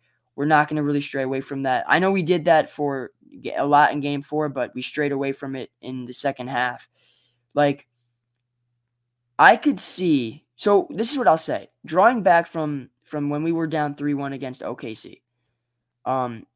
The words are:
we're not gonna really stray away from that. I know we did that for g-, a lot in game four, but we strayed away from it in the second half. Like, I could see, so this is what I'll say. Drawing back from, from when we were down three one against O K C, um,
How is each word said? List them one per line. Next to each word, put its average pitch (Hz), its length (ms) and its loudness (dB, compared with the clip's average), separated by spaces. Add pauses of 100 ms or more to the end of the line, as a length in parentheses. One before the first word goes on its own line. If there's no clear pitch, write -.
(360)
we're 139 100 -4
not 151 220 4
gonna 151 160 -4
really 143 180 0
stray 139 220 -6
away 131 180 -4
from 135 220 -8
that. 127 240 0
I 143 100 4
know 185 140 2
we 196 100 0
did 160 240 0
that 156 240 4
for 139 420 -6 (300)
g-, - 160 -8
a 120 80 0
lot 147 260 6
in 143 100 -4
game 143 200 -4
four, 151 280 -4
but 127 260 -6
we 123 80 -8
strayed 147 300 -4
away 139 180 -4
from 135 240 -10
it 127 160 -10 (100)
in 127 240 -10
the 123 80 -14
second 131 360 -6
half. 123 380 -4 (680)
Like, 143 320 0 (1500)
I 180 160 10
could 240 240 -2
see, 143 640 0 (100)
so 202 360 4
this 226 200 -4
is 294 60 -4
what 240 100 2
I'll 160 120 6
say. - 320 -6 (160)
Drawing 214 340 4
back 170 240 4
from, 147 460 -6 (120)
from 143 280 -4
when 147 100 -4
we 165 100 -2
were 165 140 -2
down 151 300 -4
three 147 180 -2
one 139 200 -6
against 127 280 -10
O 113 140 -6
K 120 180 -10
C, - 300 -16 (800)
um, 123 400 -4 (100)